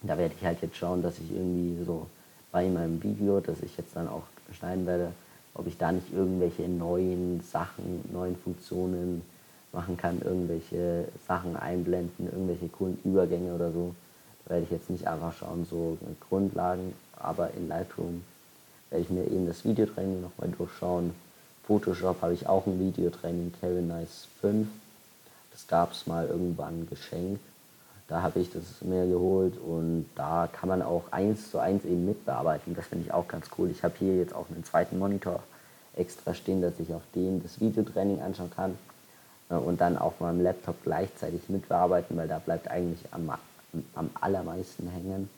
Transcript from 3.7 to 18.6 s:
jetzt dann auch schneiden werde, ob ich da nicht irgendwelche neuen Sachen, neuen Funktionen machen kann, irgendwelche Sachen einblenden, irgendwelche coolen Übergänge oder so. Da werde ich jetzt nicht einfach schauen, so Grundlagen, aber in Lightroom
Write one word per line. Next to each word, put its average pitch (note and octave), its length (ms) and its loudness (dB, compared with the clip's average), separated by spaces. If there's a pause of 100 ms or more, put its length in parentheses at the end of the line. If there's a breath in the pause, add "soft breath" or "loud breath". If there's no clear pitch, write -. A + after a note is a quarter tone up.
jetzt - 180 -10
dann E2+ 120 -4
auch D#2 160 -6 (300)
schneiden F2+ 320 -2
werde, F2 260 2 (420 loud breath)
ob F2 140 -6
ich F2 100 -6
da F2 140 2
nicht F#2 220 0
irgendwelche F2+ 540 2
neuen F2+ 760 2
Sachen, F2 720 -6
neuen F2+ 220 -2
Funktionen F2+ 880 -2 (480 loud breath)
machen F2 260 -4
kann, F2 240 0
irgendwelche E2+ 840 0 (220)
Sachen F2 280 -2
einblenden, F2 720 0
irgendwelche F2+ 400 -2
coolen F#2 360 -2
Übergänge F2+ 520 4
oder E2+ 160 0
so. F2 240 -2 (500 loud breath)
Da - 60 -6
werde F2 140 2
ich E2+ 60 -4
jetzt E2+ 180 -4
nicht F2 180 -2
einfach E2 260 -2
schauen, E2+ 360 -4
so E2 280 0 (320)
Grundlagen, F#2 640 2 (240)
aber E2+ 380 -2
in E2 120 -4
Lightroom F2 560 -4 (680 loud breath)